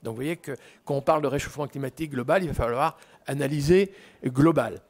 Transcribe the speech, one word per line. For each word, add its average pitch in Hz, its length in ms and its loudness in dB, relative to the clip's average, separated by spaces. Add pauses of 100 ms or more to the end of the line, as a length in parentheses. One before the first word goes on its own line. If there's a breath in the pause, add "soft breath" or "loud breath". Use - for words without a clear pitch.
Donc 117 100 -8
vous 110 40 -10
voyez 151 200 -6
que 139 180 -12 (280 soft breath)
quand 143 120 -2
on 139 60 -2
parle 160 200 2
de 147 60 0
réchauffement 139 400 -4
climatique 139 440 -8
global, 139 320 0
il 170 60 -4
va 135 60 -6
falloir 127 420 -2 (280 soft breath)
analyser 147 680 2 (340 loud breath)
global. 131 640 2